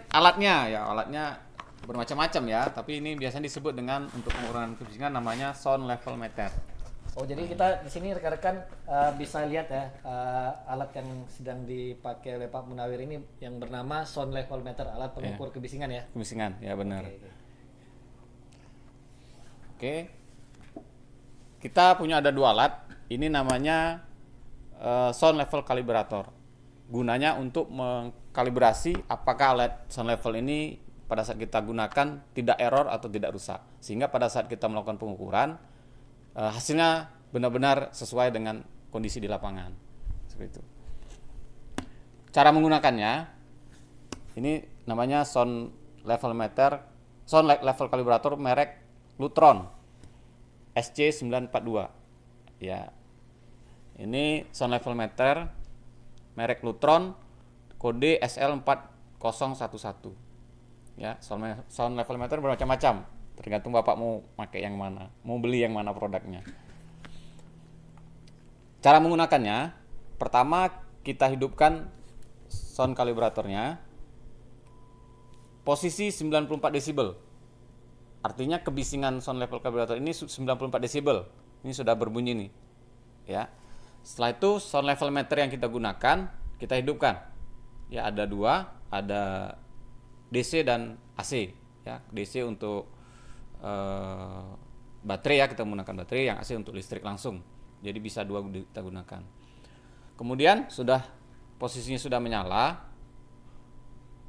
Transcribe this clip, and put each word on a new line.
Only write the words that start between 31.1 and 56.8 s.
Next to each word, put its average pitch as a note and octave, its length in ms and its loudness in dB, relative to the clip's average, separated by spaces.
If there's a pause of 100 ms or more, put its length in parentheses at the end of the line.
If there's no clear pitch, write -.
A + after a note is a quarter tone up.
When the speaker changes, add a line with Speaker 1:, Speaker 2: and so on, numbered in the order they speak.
Speaker 1:
saat A2 160 -6
kita A2 200 -2
gunakan A2+ 600 0 (120)
tidak A#2+ 240 2
error B2+ 320 4
atau A2 200 -2
tidak G2+ 240 -4
rusak. F#2+ 280 -8 (200)
Sehingga B2 280 -2
pada B2 200 2
saat A#2 200 0
kita A2+ 200 -2
melakukan G#2+ 280 -2
pengukuran, G2+ 600 0 (800)
eh, G#2+ 160 0
hasilnya D#3+ 560 2 (240)
benar-benar B2+ 600 4
sesuai B2 400 0
dengan A2 320 -4 (280)
kondisi A2+ 280 -4
di G2+ 80 -4
lapangan. F#2+ 440 -6 (560)
Seperti - 320 -10
itu. - 20 -12 (1700)
Cara D3 200 10
menggunakannya, D3 640 4 (1200)
ini C#3+ 280 0 (200)
namanya B2+ 400 2
sound A#2+ 480 0 (320)
level A#2 300 0
meter, C3 460 4 (440)
sound D#3 240 8
le-, C#3+ 160 8
level C3 240 2
calibrator B2+ 480 4
merek C#3+ 440 2 (360)
Lutron C3+ 520 8 (1040)
S A#2+ 200 0
C D3 200 4
sembilan B2+ 400 -2
empat A2+ 120 0
dua. G#2+ 220 0 (720)
Ya. F#2+ 300 -8 (1120)
Ini D3 480 -2
sound B2 240 -2
level A#2+ 240 -2
meter C3+ 480 2 (880)
merek A#2 320 -2
Lutron, E3 480 4 (640)